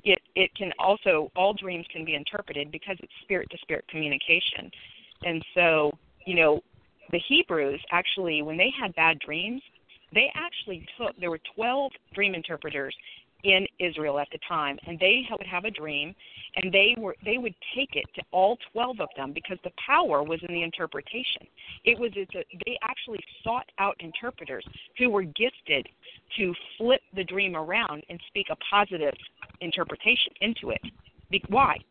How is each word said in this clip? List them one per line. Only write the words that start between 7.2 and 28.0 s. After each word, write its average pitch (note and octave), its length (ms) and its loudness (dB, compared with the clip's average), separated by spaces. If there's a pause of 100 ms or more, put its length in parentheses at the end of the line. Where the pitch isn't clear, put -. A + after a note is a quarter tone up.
Hebrews D#3 540 2 (120)
actually, F3 500 0
when D#3 160 -4
they G3+ 200 4
had G#3 180 -4
bad D#3+ 240 4
dreams, G3 420 -6 (520)
they B3+ 220 4
actually C4 500 -8 (120)
took, A3+ 220 -4
there F3 120 -2
were D#3+ 80 -6 (160)
twelve B3+ 360 0 (220)
dream G3 220 0
interpreters D3 600 -6 (480)
in F#3+ 220 6 (140)
Israel D3+ 400 0
at C#3+ 120 -2
the D#3+ 60 -12 (100)
time, D3 380 0
and E3 140 -8
they A3 280 6
ha-, A3 120 -6
would F#3 80 -10
have F3+ 180 -4
a A3 60 -4
dream, D3+ 420 -6 (420)
and F#3 160 -2
they G3+ 280 6
were, G3 160 -6 (100)
they A3+ 140 0
would A#3 160 -6 (200)
take C4 180 -4
it D3 200 -4
to F3 80 -10 (100)
all G3 280 4 (120)
twelve A#3+ 280 -2
of D#3 180 -4
them C#3 160 -6
because F3+ 300 -8
the F3 80 -10 (120)
power C4 380 4
was E3 260 -2
in F3 60 -6
the E3+ 80 -2
interpretation. E3 840 -6 (360)
It A#3 140 4
was, A#3 180 -2
it's G3 200 -6
a, F3+ 80 -6 (220)
they A#3+ 180 -6
actually A3 400 -8 (200)
sought A#3+ 220 -2 (140)
out G3 220 0
interpreters E3 640 -10 (360)
who B3 100 6
were G3+ 140 2
gifted D#3+ 640 0 (500)
to F3+ 160 0 (240)
flip A#3+ 240 4 (140)
the F#3+ 80 -4
dream F#3 320 -4
around D#3+ 520 -2